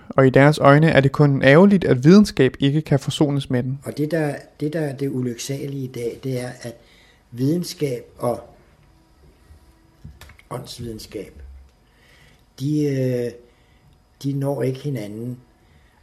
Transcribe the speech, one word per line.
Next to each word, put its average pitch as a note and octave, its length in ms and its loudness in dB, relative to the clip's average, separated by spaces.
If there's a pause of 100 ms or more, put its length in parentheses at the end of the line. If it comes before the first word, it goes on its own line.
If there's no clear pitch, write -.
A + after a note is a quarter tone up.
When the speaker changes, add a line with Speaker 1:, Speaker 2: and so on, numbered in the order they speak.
Speaker 1:
og C3+ 180 2
i C3 40 4
deres C#3 280 6
øjne C#3+ 320 6
er - 100 4
det C3+ 120 2
kun C#3+ 300 2
ærgerligt, F3 420 6
at B2+ 200 0
videnskab F3 560 4
ikke C#3 220 0
kan C#3+ 160 0
forsones C#3+ 520 -2
med B2 120 -2
den. C3 220 -8
Speaker 2:
Og A#2 140 -10
det, D3+ 120 -4
der, D3+ 240 -2 (260)
det, D3+ 120 -4
der E3 80 -6
er C#3 160 -6
det C#3 120 -6
ulyksalige C3+ 760 -8
i B2+ 100 -12
dag, A#2+ 300 -8
det C3 160 -6
er, B2 80 -10 (140)
at A#2 120 -14 (560)
videnskab C#3 760 -6 (140)
og A#2+ 220 -6 (2000)
åndsvidenskab, A2+ 840 -14 (1300)
de, D3+ 240 -2
øh, B2+ 460 -2 (920)
de C#3 160 -6
når C#3 240 -4
ikke C3 180 -4
hinanden. A#2+ 580 -10 (640)